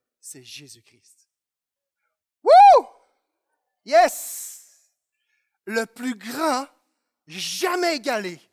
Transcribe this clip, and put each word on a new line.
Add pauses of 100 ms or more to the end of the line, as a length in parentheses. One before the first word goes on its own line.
(200)
c'est
Jésus-Christ. (1120)
Wouh ! (1000)
Yes ! (760)
Le
plus
grand, (600)
jamais
égalé, (120)